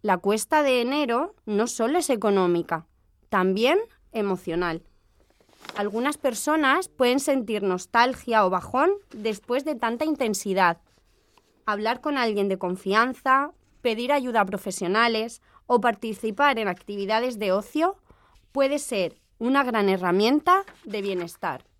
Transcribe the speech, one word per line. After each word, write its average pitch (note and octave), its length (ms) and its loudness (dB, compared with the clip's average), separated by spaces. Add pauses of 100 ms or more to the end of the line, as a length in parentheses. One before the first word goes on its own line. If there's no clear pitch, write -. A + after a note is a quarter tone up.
La F#3+ 160 2
cuesta G#3+ 440 0
de C4 200 2
enero C4+ 520 -2 (120)
no G#3+ 200 0
solo A#3+ 320 -2
es E4 120 -2
económica, F3+ 800 0 (420)
también G#3 500 2 (320)
emocional. F3+ 720 -4 (920)
Algunas A3 420 -2
personas D4 720 0
pueden B3+ 320 2
sentir A#3 440 -2
nostalgia A3 800 0
o F#3 40 2
bajón B3+ 420 0 (200)
después A3+ 540 -4
de D4+ 100 -4
tanta A#3+ 300 -4
intensidad. G3 720 0 (880)
Hablar G#3+ 340 -2
con C#4+ 180 -4
alguien G#3+ 300 0
de F#3+ 100 -2
confianza, A#3+ 920 0 (300)
pedir A#3+ 320 0
ayuda B3 280 0
a G3 40 4
profesionales G#3 960 -2 (260)
o A#3+ 140 4
participar A3+ 760 0
en G#3 100 -2
actividades G#3 680 -4
de G3 120 0
ocio D4+ 460 0 (560)
puede C#4 260 0
ser G3+ 380 -4 (200)
una C4+ 280 2
gran G#3+ 240 2
herramienta G#3+ 720 2 (220)
de G#3 160 -6
bienestar. F3 640 -6 (140)